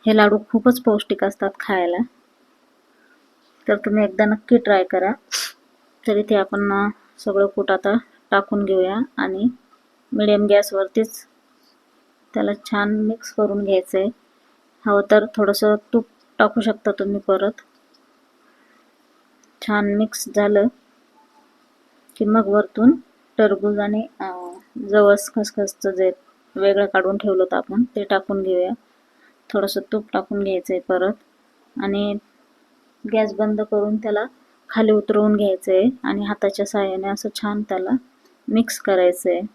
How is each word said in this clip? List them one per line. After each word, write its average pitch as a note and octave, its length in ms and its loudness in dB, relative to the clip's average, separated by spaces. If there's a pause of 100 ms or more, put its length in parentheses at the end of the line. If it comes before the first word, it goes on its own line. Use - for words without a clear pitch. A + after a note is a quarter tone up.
हे G#3+ 100 4
लाडू G#3 200 8 (140)
खूपच B3 300 2
पौष्टिक G#3+ 420 0
असतात G3 260 -4 (100)
खायला, F3+ 380 -2 (1700)
तर G#3 80 2
तुम्ही G#3 280 0
एकदा G3+ 220 0
नक्की G#3+ 320 2
ट्राय G3+ 260 2
करा. F#3 280 -2 (960)
तर G#3 100 2
इथे G#3 180 0
आपण, G3 380 0
अ, G3+ 160 0 (280)
सगळं G3 280 0
कूट G3 260 -2
आता G3 260 0 (340)
टाकून G3+ 340 0
घेऊया F#3+ 320 0 (200)
आणि F#3+ 300 -2 (680)
मिडियम G#3 320 2
गॅसवरतीच G3+ 800 0 (1080)
त्याला G#3 200 -2
छान G3+ 420 -4
मिक्स G#3+ 380 -4
करून G3+ 300 0
घ्यायचं F#3+ 360 0
आहे. G3 80 0 (800)
हवं G3+ 160 4 (100)
तर G#3+ 140 6
थोडंसं G#3 500 0 (180)
तूप A3+ 120 2 (320)
टाकू G#3+ 240 2
शकता G#3 300 -2
तुम्ही G3+ 280 -4
परत. G3 320 0 (2000)
छान G#3 340 -2
मिक्स A3 300 -2 (100)
झालं G#3 320 4 (1500)
की G#3+ 100 -4
मग G#3+ 220 2
वरतून G#3 440 4 (460)
टरबूज G#3 420 2
आणि, G#3 280 -4 (120)
अ, F3+ 320 -12 (380)
जवस G3+ 460 4
खसखसचं G#3 560 -4
जे F#3 200 0 (440)
वेगळं G3 300 2
काढून G3 320 -2
ठेवलं F#3+ 260 0
होतं F#3 140 -2
आपण, G3+ 260 -2
ते A3 200 -4
टाकून G3 400 -2
घेऊया. F#3 280 0 (840)
थोडंसं G3 280 -2 (100)
तूप G#3+ 220 -4
टाकून G3+ 300 -4
घ्यायचं F#3+ 300 -4
आहे F3+ 140 -4
परत F#3 260 0 (680)
आणि G3+ 320 -4 (960)
गॅस G#3+ 200 0
बंद G#3+ 280 -2
करून G#3 360 -2
त्याला G#3+ 280 -4 (440)
खाली A3 220 2
उतरवून G#3 440 2
घ्यायचं G3 360 -2
आहे F#3+ 180 4 (140)
आणि G3+ 220 -4
हाताच्या G3+ 400 -2
साहाय्याने F#3+ 420 -4
असं G3+ 280 -6
छान G#3 260 -6
त्याला F#3+ 280 -6 (580)
मिक्स A3+ 320 -2
करायचं F3+ 520 0
आहे. F3 100 -2 (140)